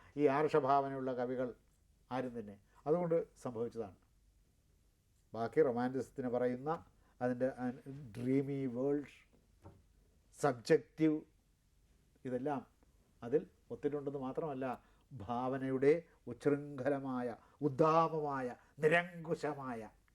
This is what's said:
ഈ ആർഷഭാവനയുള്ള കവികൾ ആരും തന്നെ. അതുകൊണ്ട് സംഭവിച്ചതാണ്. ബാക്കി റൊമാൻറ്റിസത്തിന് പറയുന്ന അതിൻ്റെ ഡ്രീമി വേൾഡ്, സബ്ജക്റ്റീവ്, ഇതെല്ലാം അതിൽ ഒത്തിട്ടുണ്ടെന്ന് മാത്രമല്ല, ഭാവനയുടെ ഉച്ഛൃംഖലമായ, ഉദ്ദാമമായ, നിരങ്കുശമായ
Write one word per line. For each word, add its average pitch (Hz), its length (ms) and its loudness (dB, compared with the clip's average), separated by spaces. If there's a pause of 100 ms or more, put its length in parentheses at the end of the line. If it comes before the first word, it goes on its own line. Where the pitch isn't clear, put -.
(200)
ഈ - 20 4 (140)
ആർഷഭാവനയുള്ള 139 840 4
കവികൾ 127 300 -2 (680)
ആരും 127 240 -2
തന്നെ. 101 160 -10 (320)
അതുകൊണ്ട് 165 300 2 (280)
സംഭവിച്ചതാണ്. 113 520 -6 (1400)
ബാക്കി 117 340 0
റൊമാൻറ്റിസത്തിന് 127 680 -4
പറയുന്ന 123 340 -2 (540)
അതിൻ്റെ 123 240 0 (680)
ഡ്രീമി 135 420 0 (180)
വേൾഡ്, 143 380 -2 (1300)
സബ്ജക്റ്റീവ്, 151 760 2 (1120)
ഇതെല്ലാം 127 340 -4 (640)
അതിൽ 143 160 2 (300)
ഒത്തിട്ടുണ്ടെന്ന് 139 540 -6
മാത്രമല്ല, 135 400 -4 (580)
ഭാവനയുടെ 131 680 2 (380)
ഉച്ഛൃംഖലമായ, 135 1000 -2 (380)
ഉദ്ദാമമായ, 151 840 4 (360)
നിരങ്കുശമായ 151 1040 0 (240)